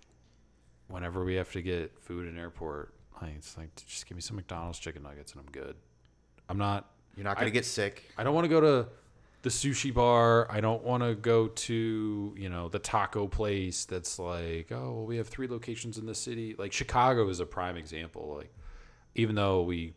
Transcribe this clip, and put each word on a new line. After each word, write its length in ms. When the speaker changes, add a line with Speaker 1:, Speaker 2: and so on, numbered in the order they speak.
Speaker 1:
whenever 360
we 100
have 180
to 100
get 380
food 280
in 100
airport, 560
like, 160
it's 200
like, 180
"Just 200
give 100
me 60
some 140
McDonald's 420
chicken 240
nuggets 300
and 80
I'm 120
good." 240
I'm 100
not 320
Speaker 2:
You're 80
not 120
gonna 100
Speaker 1:
I 40
Speaker 2:
get 140
sick. 380
Speaker 1:
I 60
don't 100
wanna 140
go 120
to 280
the 80
sushi 440
bar. 560
I 100
don't 220
wanna 320
go 340
to, 880
you 120
know, 200
the 100
taco 500
place 560
that's 340
like, 540
"Oh, 200
well, 140
we 120
have 100
three 180
locations 520
in 80
the 80
city." 440
Like, 140
Chicago 560
is 120
a 60
prime 300
example. 600
Like, 140
even 220
though 260
we 340